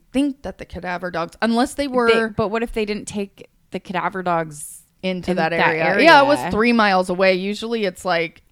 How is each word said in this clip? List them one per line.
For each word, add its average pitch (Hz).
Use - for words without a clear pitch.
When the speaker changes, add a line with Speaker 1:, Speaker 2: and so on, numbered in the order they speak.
Speaker 1:
think 269
that 190
the -
cadaver 180
dogs, 170
unless 233
they 285
Speaker 2:
They, 254
Speaker 1:
were 226
Speaker 2:
but 214
what 226
if 233
they 220
didn't 208
take -
the 185
cadaver 180
dogs 165
Speaker 1:
into 185
Speaker 2:
in 180
Speaker 1:
that 160
Speaker 2:
that 165
Speaker 1:
area? 160
Speaker 2:
area? 196
Speaker 1:
Yeah, 311
it 277
was -
three 226
miles 190
away. 185
Usually 208
it's, 180
like, 170